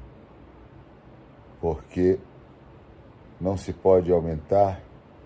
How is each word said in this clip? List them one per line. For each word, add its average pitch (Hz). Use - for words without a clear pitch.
porque 90
não 92
se -
pode 92
aumentar 87